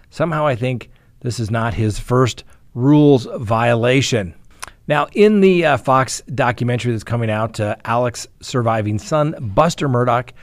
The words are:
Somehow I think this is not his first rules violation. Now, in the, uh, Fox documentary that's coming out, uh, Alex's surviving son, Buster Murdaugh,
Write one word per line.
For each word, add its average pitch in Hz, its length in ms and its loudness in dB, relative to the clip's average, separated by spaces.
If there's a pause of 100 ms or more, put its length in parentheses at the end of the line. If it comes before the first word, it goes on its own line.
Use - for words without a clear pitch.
(100)
Somehow 156 360 -2
I 135 80 0
think 123 360 -6 (300)
this 123 200 -6
is 104 100 -4
not 113 240 -2
his 107 240 -2
first 123 460 0 (300)
rules 139 520 4 (100)
violation. 117 1000 0 (540)
Now, 147 240 0
in 208 280 4
the, 180 240 4
uh, 143 120 4
Fox 131 440 0 (140)
documentary 120 580 -2
that's 110 120 -6
coming 117 260 -4
out, 110 300 -4
uh, 104 240 -2
Alex's 120 440 -2 (120)
surviving 113 580 -2
son, 151 400 -2
Buster 147 500 -2
Murdaugh, 123 420 0 (120)